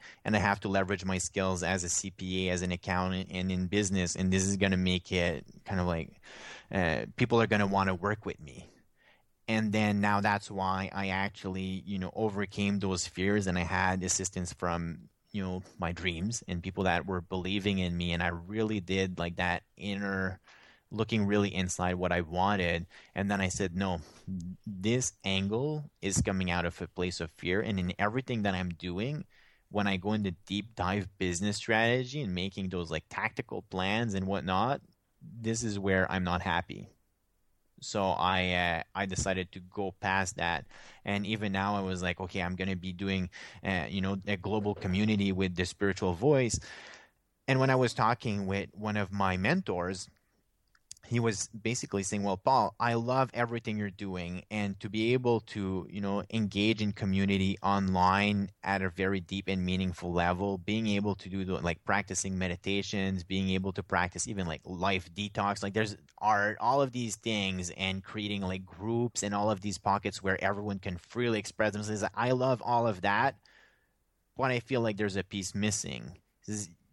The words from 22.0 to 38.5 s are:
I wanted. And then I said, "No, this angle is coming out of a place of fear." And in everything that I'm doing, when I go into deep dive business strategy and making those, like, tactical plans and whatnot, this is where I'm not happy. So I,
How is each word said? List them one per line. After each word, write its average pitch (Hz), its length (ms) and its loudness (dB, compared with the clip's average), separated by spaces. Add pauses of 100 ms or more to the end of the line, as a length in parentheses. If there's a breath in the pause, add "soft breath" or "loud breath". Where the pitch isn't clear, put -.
I 87 100 2
wanted. 87 640 2 (300 loud breath)
And - 160 0
then 98 100 0
I 95 60 2
said, 92 280 -2
"No, 92 260 0 (640 loud breath)
this 107 460 -2 (100)
angle 113 640 -2 (100)
is 98 220 0
coming 95 300 0
out 87 140 2
of 85 140 -4
a 87 80 -6
place 90 320 -4
of 82 120 -4
fear." 90 280 -2
And 107 200 -2
in 90 180 -2
everything 113 460 0
that 101 100 2
I'm 90 160 -2
doing, 90 560 -6 (440 soft breath)
when 101 180 2
I 95 100 2
go 98 160 0
into 104 160 2 (160)
deep 101 300 -4
dive 95 320 0 (100)
business 92 400 0
strategy 123 640 2
and 95 140 -2
making 95 340 -4
those, 87 220 -4
like, 78 180 -4
tactical 104 540 -6
plans 101 500 -2
and 95 140 -2
whatnot, 98 540 0 (600)
this 113 220 -2
is 104 160 -2
where 95 320 4
I'm 92 120 0
not 87 200 0
happy. 85 440 -2 (920)
So - 260 0
I, 92 440 2